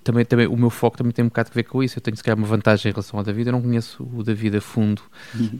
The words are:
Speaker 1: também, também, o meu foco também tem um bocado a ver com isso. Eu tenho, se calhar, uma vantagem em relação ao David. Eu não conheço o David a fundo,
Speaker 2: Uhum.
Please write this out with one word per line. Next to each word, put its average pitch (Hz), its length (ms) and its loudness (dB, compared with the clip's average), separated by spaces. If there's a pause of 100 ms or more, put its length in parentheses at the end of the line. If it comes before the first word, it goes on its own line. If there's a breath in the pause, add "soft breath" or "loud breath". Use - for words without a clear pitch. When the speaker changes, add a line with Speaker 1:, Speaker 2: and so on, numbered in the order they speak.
Speaker 1:
também, 120 200 2
também, 117 240 4
o 95 80 0
meu 120 140 4
foco - 280 0
também 120 140 0
tem 120 140 0
um - 20 2
bocado 113 240 -2
a - 40 -20
ver 120 80 0
com 131 200 -2
isso. 123 140 -4
Eu 120 40 -10
tenho, 107 140 -4
se - 80 -14
calhar, 113 140 2
uma 107 100 -2
vantagem 107 420 2
em 98 40 -4
relação 101 260 -6
ao 101 60 -4
David. 107 220 -2
Eu 123 60 0
não 123 80 0
conheço 120 520 -4
o 117 100 -6
David 107 340 0
a 101 40 0
fundo, 104 400 0 (340 loud breath)
Speaker 2:
Uhum. 113 240 -2